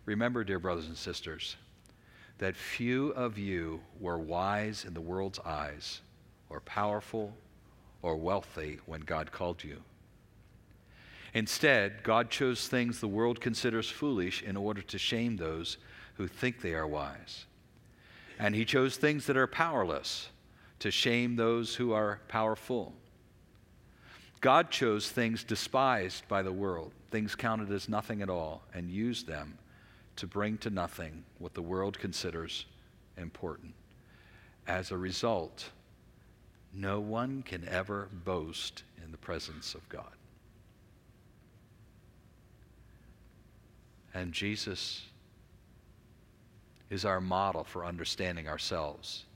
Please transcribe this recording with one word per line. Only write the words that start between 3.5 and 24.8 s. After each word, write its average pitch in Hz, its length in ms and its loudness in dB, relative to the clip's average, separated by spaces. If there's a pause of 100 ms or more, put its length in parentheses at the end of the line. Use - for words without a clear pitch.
were 87 200 -2
wise 101 640 0
in 92 80 -10
the 82 80 -6
world's 92 380 -2
eyes, 76 640 -6 (480)
or 73 100 -8
powerful, 104 720 -2 (680)
or 82 140 2
wealthy 80 680 -2
when 80 160 -8
God 78 320 -2
called 87 320 -2
you. 71 180 -12 (1500)
Instead, 110 680 4
God 117 280 4
chose 127 360 2
things 120 320 2
the 110 100 0
world 117 340 2
considers 113 480 0
foolish 101 520 0
in 101 140 -4
order 101 240 -2
to 101 160 -8
shame 117 400 0
those 82 400 -2 (380)
who 95 120 -2
think - 360 -2
they 87 100 0
are 80 140 0
wise. 73 580 -6 (920)
And 104 160 4
he 110 100 4
chose 131 320 4
things 151 300 4
that 135 100 4
are 131 100 8
powerless 110 840 0 (480)
to 104 120 0
shame 120 460 4
those 117 380 4
who 120 180 2
are 104 360 2
powerful. 110 640 0 (1500)
God 147 300 8
chose 107 400 4